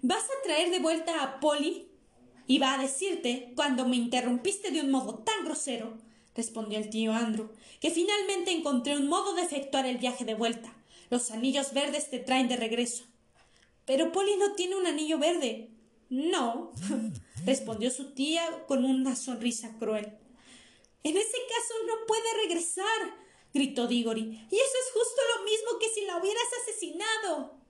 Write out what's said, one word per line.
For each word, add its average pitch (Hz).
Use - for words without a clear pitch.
¿Vas 359
a 539
traer 339
de 370
vuelta 320
a 269
Polly? 294
Iba 269
a 269
decirte, 269
cuando 262
me 247
interrumpiste 247
de 302
un 269
modo 262
tan 427
grosero, 233
respondió 214
el 214
tío 220
Andrew, 220
que 302
finalmente 381
encontré 285
un 285
modo 381
de 349
efectuar 277
el 247
viaje 247
de 220
vuelta. 226
Los 240
anillos 269
verdes 294
te 247
traen 262
de 247
regreso. 233
Pero 320
Polly 392
no 403
tiene 370
un 359
anillo 302
verde. 285
No, 277
<laughs> 160
respondió 220
su 269
tía 320
con 254
una 262
sonrisa 233
cruel. 214
En 311
ese 440
caso 466
no 453
puede 440
regresar, 370
gritó 262
Diggory. 226
Y -
eso 523
es -
justo 466
lo 392
mismo 440
que 453
si 415
la 359
hubieras 415
asesinado. 370